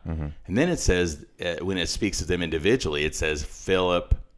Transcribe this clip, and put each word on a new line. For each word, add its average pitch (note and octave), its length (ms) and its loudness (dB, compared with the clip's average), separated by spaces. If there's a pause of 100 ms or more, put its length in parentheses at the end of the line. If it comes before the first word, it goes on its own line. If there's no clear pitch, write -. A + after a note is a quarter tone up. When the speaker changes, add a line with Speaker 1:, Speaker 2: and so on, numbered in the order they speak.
Speaker 1:
Mm-hmm. D#2+ 200 -4 (200)
Speaker 2:
And F#2+ 120 0
then D#3+ 100 4
it E3+ 100 0
says, F2 460 2 (200)
uh, E2+ 200 -4
when F#2+ 140 0
it E2+ 100 0
speaks - 320 -2
of D#2 80 -4
them F2 140 0
individually, E2 640 2
it D2+ 100 -2
says, D2+ 300 -2
"Philip F2+ 720 0 (220)